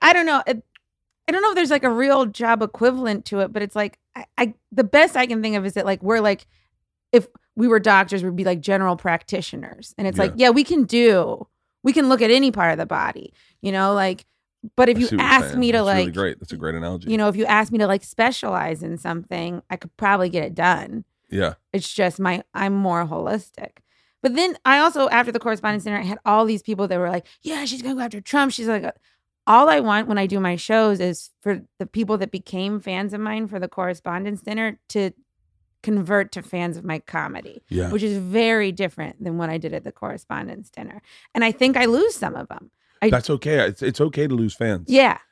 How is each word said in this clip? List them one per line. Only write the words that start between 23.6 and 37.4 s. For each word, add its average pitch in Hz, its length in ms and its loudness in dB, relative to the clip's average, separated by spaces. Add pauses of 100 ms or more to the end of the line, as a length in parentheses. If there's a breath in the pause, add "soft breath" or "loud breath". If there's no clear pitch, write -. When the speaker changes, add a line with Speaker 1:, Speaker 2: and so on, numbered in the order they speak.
Speaker 1:
But 247 140 0
then 349 280 0
I 269 140 6
also, 294 300 2
after 240 240 2
the 233 80 -2
correspondence 214 420 -4
dinner, 208 160 -4
I 196 60 -6
had 196 200 -6
all 214 200 4
these 214 180 -2
people 202 260 -4
that 180 120 -2
were 175 100 -2
like, 175 160 -6 (160 soft breath)
"Yeah, 294 220 -8
she's 247 180 -8
gonna 262 140 -4
go 254 40 -6
after 214 200 -8
Trump." 277 320 0
She's 226 140 -6
like, 202 260 -2 (560)
all 247 200 8
I 311 100 6
want 220 300 0
when 208 100 0
I 196 80 0
do 196 140 -2
my 180 160 0
shows 214 420 2
is 180 320 -4 (100)
for 202 220 -4 (160)
the 190 80 -10
people 214 320 -2
that 190 140 -6
became 196 480 -6
fans 190 340 -8
of 208 60 -8
mine 214 260 -6
for 196 140 -8
the 180 80 -6
correspondence 185 720 -6
dinner 220 480 -6
to 190 240 -2 (720)
convert 196 480 0
to 175 100 -12
fans 175 340 -6
of 165 80 -14
my 160 140 -6
comedy, - 720 -10